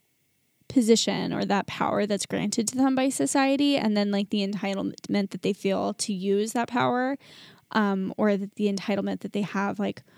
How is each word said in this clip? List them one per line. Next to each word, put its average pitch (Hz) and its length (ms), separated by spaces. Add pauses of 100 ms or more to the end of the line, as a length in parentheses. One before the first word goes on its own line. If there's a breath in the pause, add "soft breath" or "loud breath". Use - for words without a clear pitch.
(680)
position 214 640
or 202 120
that 196 220
power - 380
that's 202 200
granted 214 440
to - 80
them 262 180
by 262 140
society, 277 640
and 214 220
then, 202 140
like, 202 180
the 202 180
entitlement 196 840
that 185 100
they - 120
feel 196 420
to - 180
use 196 400
that 240 160
power, 254 480 (540 loud breath)
um, 196 460
or 208 200
that 196 180
the 208 160
entitlement 196 500
that 202 120
they 208 80
have, 202 380
like, 202 240 (140 soft breath)